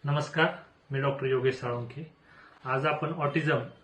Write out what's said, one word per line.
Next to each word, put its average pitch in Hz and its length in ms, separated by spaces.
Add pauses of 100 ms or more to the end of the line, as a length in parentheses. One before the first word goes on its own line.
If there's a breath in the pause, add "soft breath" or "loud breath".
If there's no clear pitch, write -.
नमस्कार, 151 400 (460)
मी 135 100
डॉक्टर 139 240
योगेश 131 300
साळुंखे. 120 560 (540 loud breath)
आज 135 200
आपण 151 280
ऑटिझम 143 460 (240)